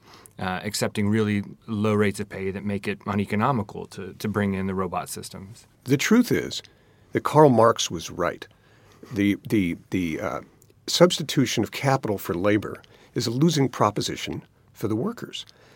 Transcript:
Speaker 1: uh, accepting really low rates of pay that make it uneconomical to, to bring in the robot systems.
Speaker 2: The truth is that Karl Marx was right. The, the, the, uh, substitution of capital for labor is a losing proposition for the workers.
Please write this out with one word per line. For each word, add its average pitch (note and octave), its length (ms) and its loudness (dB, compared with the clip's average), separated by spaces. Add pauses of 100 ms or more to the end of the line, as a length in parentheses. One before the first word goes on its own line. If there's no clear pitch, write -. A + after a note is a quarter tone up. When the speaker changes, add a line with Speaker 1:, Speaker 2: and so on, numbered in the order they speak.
(380)
Speaker 1:
uh, F#2 240 -4
accepting G#2 460 -2
really G#2 340 0 (240)
low G#2+ 260 0
rates G#2 260 2
of G2+ 100 -6
pay F#2+ 220 -6
that F#2+ 120 -8
make G2+ 240 -4
it G2 180 -4
uneconomical G#2 800 -2
to, G2 260 -14
to - 140 -8
bring G2+ 260 0
in F#2+ 140 -4
the F#2+ 80 -4
robot F2+ 340 -4
systems. F#2+ 580 -14 (180)
Speaker 2:
The C3+ 120 2
truth A#3+ 340 4
is - 300 -4 (520)
that B2+ 100 0
Karl D3 260 8
Marx A2+ 400 4
was D#2+ 200 -8
right. E2+ 380 -4 (640)
The, G2+ 240 2 (120)
the, F#2+ 280 2 (120)
the, E2+ 320 -2
uh, - 200 -6 (460)
substitution C#3+ 760 2
of - 80 -4
capital B2+ 460 0
for F#2 160 -6
labor G2+ 480 0 (320)
is A#2+ 140 -2
a A#2 40 -4
losing C#3 360 4
proposition - 760 -2 (300)
for - 160 -6
the G#2+ 80 -2
workers. G3+ 500 -8 (300)